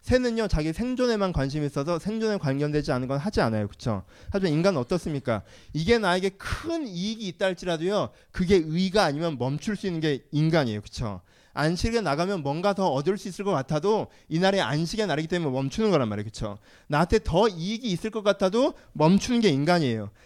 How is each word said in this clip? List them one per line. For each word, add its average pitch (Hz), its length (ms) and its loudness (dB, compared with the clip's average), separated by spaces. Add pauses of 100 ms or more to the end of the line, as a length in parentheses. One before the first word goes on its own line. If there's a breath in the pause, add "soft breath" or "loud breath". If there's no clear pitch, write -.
새는요, 240 460 0
자기 160 260 0
생존에만 233 580 0
관심이 147 340 -2
있어서 143 340 -2
생존에 214 380 -2
관련되지 147 540 -2
않은 127 160 -2
건 135 120 -2
하지 208 220 -2
않아요. 110 260 0
그쵸? 101 360 -6 (280 loud breath)
하지만 190 220 0
인간은 170 260 2
어떻습니까? 131 640 -2 (300 loud breath)
이게 170 260 2
나에게 190 300 2
큰 311 580 -6
이익이 208 400 -6
있다 - 200 -4
할지라도요, 175 640 0 (220 soft breath)
그게 185 240 4
의가 180 480 2
아니면 156 360 0
멈출 143 360 -2
수 196 120 -8
있는 170 120 -2
게 151 320 -2
인간이에요. 147 500 2
그쵸? 101 400 -8 (340 soft breath)
안식일에 180 460 0
나가면 170 400 -2
뭔가 165 320 -2
더 190 160 0
얻을 156 300 0
수 - 80 -12
있을 190 180 -8
것 202 60 0
같아도 156 560 0 (200 soft breath)
이날이 190 320 2
안식의 160 460 0
날이기 160 220 -2
때문에 170 240 0
멈추는 135 400 0
거란 135 180 4
말이에요. 104 160 -6
그쵸? 104 320 -8 (300 soft breath)
나한테 170 360 2
더 185 240 2
이익이 202 440 -4
있을 180 180 -2
것 214 140 -6
같아도 202 500 2 (200 loud breath)
멈추는 190 460 4
게 220 100 4
인간이에요. 139 600 2 (160 soft breath)